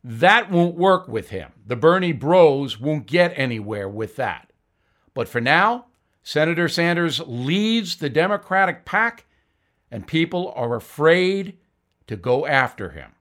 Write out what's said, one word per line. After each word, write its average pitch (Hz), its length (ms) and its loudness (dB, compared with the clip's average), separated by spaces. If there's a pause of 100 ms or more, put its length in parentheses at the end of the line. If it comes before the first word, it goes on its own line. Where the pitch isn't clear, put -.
That 185 480 2
won't 170 240 2
work 185 320 2
with 110 220 -8
him. 92 200 -10 (160)
The 120 80 -4
Bernie 170 380 4
bros 139 680 4
won't 143 300 -4
get 175 280 2
anywhere 107 520 -4
with 104 260 -8
that. 107 380 -8 (600)
But 120 160 -6
for 120 120 -2
now, 190 460 2 (360)
Senator 165 460 -2
Sanders 170 580 -2
leads 180 720 -2
the 151 120 -6
Democratic 190 760 -2
pack, 226 420 -4 (640)
and 101 160 -12
people 170 480 -2
are 120 220 -4
afraid 185 840 0 (480)
to 110 80 -10
go 123 320 0
after 127 440 -2
him. 71 200 -20 (100)